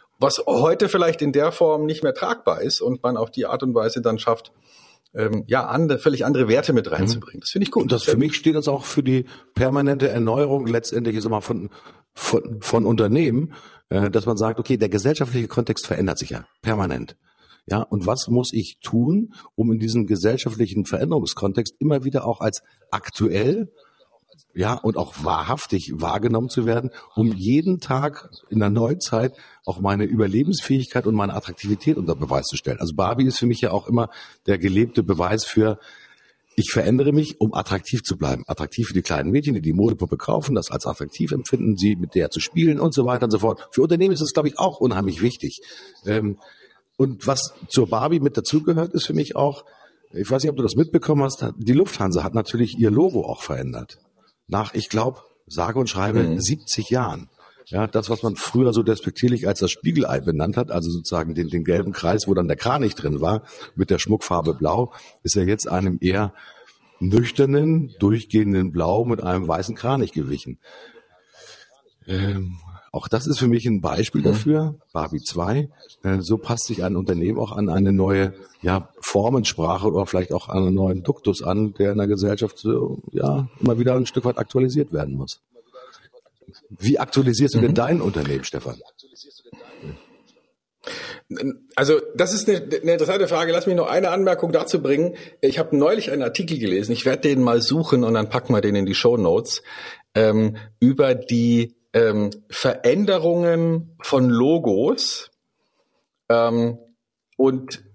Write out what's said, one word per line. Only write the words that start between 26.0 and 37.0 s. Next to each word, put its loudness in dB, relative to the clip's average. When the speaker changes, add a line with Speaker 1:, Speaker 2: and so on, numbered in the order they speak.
Speaker 2:
zu 0
werden, 0
um 2
jeden 0
Tag -4
in 2
der 2
Neuzeit 0
auch -6
meine 0
Überlebensfähigkeit 0
und 2
meine 0
Attraktivität -2
unter -2
Beweis -2
zu -6
stellen. -6
Also -4
Barbie 0
ist 0
für 0
mich 0
ja 0
auch -2
immer 0
der 2
gelebte 2
Beweis 0
für, 2
ich 0
verändere 2